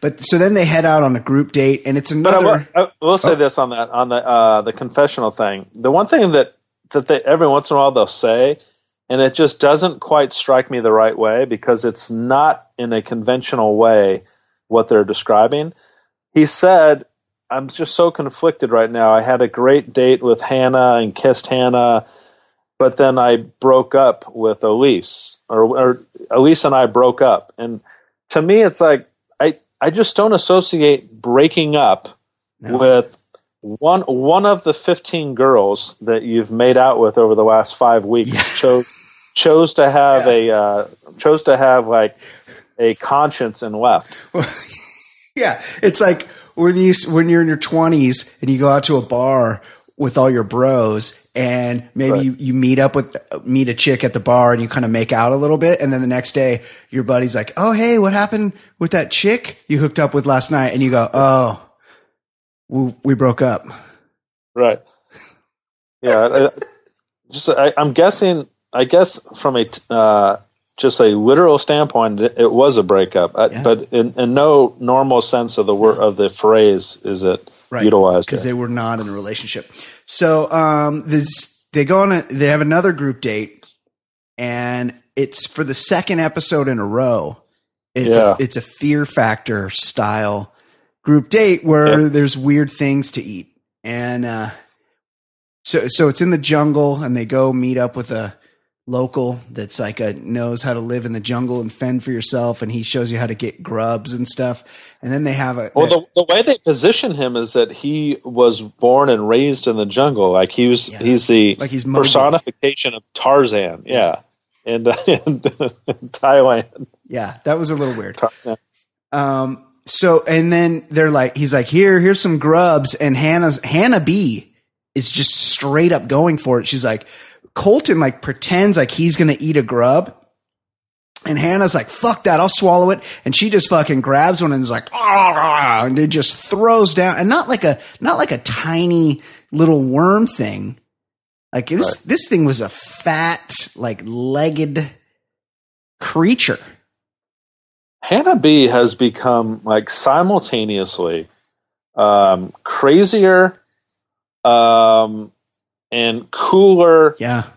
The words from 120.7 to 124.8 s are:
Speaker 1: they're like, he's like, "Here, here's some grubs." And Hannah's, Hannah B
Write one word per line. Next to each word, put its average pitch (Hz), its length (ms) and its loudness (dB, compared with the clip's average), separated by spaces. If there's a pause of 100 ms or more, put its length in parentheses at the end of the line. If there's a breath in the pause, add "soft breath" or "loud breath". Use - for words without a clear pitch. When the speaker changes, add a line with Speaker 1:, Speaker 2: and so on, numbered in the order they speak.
Speaker 1:
they're 156 220 0
like, 131 260 0
he's 139 160 -2
like, 127 140 0
"Here, 190 340 4
here's 190 180 2
some 160 200 0
grubs." 156 560 2
And 143 200 0
Hannah's, 156 480 0
Hannah 202 380 0
B 147 520 -4 (420)